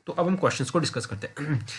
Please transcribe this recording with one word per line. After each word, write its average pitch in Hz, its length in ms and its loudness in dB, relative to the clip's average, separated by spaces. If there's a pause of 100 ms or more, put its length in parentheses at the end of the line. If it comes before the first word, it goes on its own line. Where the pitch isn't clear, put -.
तो - 80 -6
अब 175 140 2
हम 185 80 4
क्वेश्चंस 160 340 2
को 175 100 4
डिस्कस 127 260 -2
करते - 220 -8
हैं। 143 380 -2 (140)